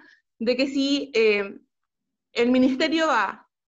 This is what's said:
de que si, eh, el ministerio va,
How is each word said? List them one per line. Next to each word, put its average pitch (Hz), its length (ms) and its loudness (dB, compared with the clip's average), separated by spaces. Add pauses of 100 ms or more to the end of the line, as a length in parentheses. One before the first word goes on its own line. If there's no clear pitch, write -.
(400)
de 233 180 -2
que 269 100 0
si, 277 460 -2
eh, 208 460 0 (760)
el 240 180 0
ministerio 277 560 2
va, 214 400 -2 (260)